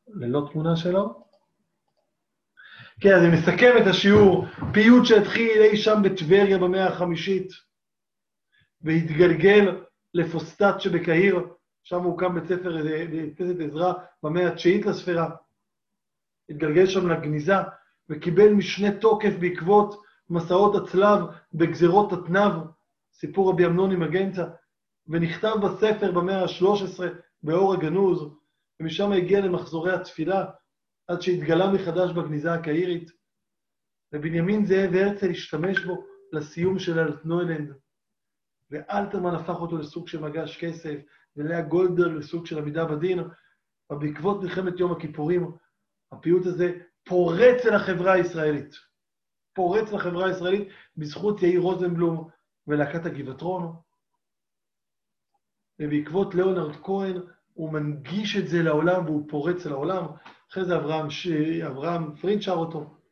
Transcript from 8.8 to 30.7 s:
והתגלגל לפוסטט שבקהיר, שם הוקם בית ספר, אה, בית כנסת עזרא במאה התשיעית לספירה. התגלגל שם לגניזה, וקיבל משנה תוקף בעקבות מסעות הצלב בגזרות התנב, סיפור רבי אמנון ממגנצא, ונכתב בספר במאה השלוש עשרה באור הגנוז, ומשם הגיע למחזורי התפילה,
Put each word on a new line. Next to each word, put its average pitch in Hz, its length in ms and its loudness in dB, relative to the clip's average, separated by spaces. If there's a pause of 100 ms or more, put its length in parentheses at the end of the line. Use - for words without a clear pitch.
והתגלגל 165 1040 4 (300)
לפוסטט 170 640 0
שבקהיר, 175 600 2 (440)
שם 180 200 -6
הוקם 180 320 -2
בית 165 100 -6
ספר, 165 420 -4
אה, 156 180 -4
בית 156 320 -8
כנסת 180 220 -6
עזרא 160 340 -4 (300)
במאה 170 240 0
התשיעית 185 380 0
לספירה. 170 440 -2 (1200)
התגלגל 156 360 2
שם 185 240 0
לגניזה, 151 460 0 (540)
וקיבל 190 440 4
משנה 196 460 0
תוקף 208 400 2
בעקבות 180 640 2 (280)
מסעות 185 460 2
הצלב 196 440 2 (340)
בגזרות 170 600 2
התנב, 180 400 0 (600)
סיפור 185 360 -2
רבי 180 160 4
אמנון 185 300 0
ממגנצא, 175 500 -2 (640)
ונכתב 170 440 -2 (100)
בספר 202 480 0
במאה 185 320 -2
השלוש 196 380 0
עשרה 180 260 -8 (360)
באור 185 300 2
הגנוז, 165 580 0 (480)
ומשם 196 320 -4
הגיע 190 300 2
למחזורי 175 520 -2
התפילה, 180 520 -4 (640)